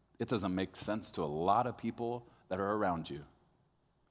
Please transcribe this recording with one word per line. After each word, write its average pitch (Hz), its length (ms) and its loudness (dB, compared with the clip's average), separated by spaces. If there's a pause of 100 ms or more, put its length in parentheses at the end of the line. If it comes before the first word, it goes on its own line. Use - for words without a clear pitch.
(180)
It 117 100 -2
doesn't 95 260 2
make 92 220 0
sense 107 360 -4
to 95 100 -2
a - 20 2
lot 90 420 4
of 113 100 -4
people 120 500 -4 (220)
that 92 120 -2
are 98 120 2
around 92 380 0
you. 71 140 -8 (880)